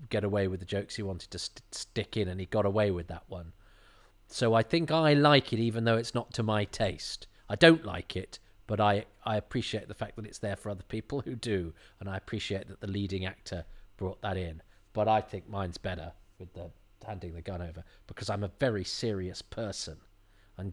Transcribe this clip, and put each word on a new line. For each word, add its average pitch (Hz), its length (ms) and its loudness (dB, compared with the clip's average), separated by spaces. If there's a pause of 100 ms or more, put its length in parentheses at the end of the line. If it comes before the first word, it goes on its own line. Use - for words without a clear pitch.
(100)
get 107 140 0
away 98 240 2
with 92 120 -4
the 92 60 -10
jokes 98 300 -4
he 110 60 -4
wanted 92 280 -6
to 90 80 -10
st-, - 240 -10 (120)
stick - 420 -6
in, 101 120 0
and 92 120 -4
he 90 60 -4
got 104 200 2
away 104 240 4
with 87 160 -2
that 82 220 -10
one. 85 240 -12 (720)
So 113 260 2
I 113 100 6
think 165 280 2
I 156 240 6
like 143 380 8
it, 113 60 2
even 117 260 0
though 113 120 6
it's 117 180 -2
not 117 200 -4
to 120 80 0
my 107 220 2
taste. - 640 -4 (200)
I - 60 -2
don't 165 300 10
like 87 320 -8
it, - 240 -8 (260)
but 107 140 0
I, 104 240 4 (200)
I 110 120 -2
appreciate 110 520 -4
the 104 60 -12
fact - 220 -10
that 107 100 -10
it's 101 120 -14
there 101 180 -4
for - 140 -10
other 101 120 -8
people 110 380 -8
who 123 160 -8
do, 95 360 -2 (280)
and 95 80 -10
I 95 80 -6
appreciate 98 520 -6
that 98 120 -18
the 107 60 -8
leading 98 380 -2
actor - 400 -8 (320)
brought 95 260 -6
that 98 140 -4
in. 82 260 -6 (300)
But 107 140 0
I 110 140 4
think - 280 -10
mine's 98 300 -6
better 87 340 -8 (260)
with 87 160 -16
the 87 160 -14 (360)
handing 90 280 -10
the 82 80 -12
gun 90 200 -8
over, 85 220 -10 (220)
because - 220 -10
I'm 104 140 -2
a 98 160 -4
very 110 260 0
serious 95 580 -4
person, 98 560 -8 (580)
and 92 160 -6